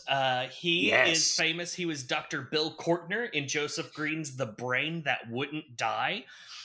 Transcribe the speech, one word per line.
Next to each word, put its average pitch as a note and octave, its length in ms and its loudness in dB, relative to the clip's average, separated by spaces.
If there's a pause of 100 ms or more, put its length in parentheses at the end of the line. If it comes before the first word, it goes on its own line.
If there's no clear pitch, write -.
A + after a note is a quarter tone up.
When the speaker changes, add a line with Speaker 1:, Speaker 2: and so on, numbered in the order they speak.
Speaker 1:
Uh, C3 400 2
he E3+ 400 2
Speaker 2:
Yes. E3 300 6
Speaker 1:
is - 180 2
famous. E3+ 380 0
He F3+ 120 -2
was D3+ 180 -2
Doctor D3+ 380 -2
Bill D3+ 320 0
Courtner E3+ 520 0
in C#3+ 240 -2
Joseph D3 440 -2
Green's D3+ 440 -4
The C3 80 0
Brain B2+ 580 -2
That B2+ 260 -2
Wouldn't C#3+ 460 -4
Die. B2 480 0 (420)